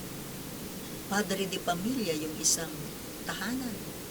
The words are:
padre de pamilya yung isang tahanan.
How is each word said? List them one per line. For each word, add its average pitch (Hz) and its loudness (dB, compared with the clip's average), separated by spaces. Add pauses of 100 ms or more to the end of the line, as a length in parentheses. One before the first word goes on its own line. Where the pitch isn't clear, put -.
(1120)
padre 196 4
de 175 0
pamilya 180 4
yung 156 0
isang 160 4 (580)
tahanan. 214 0 (340)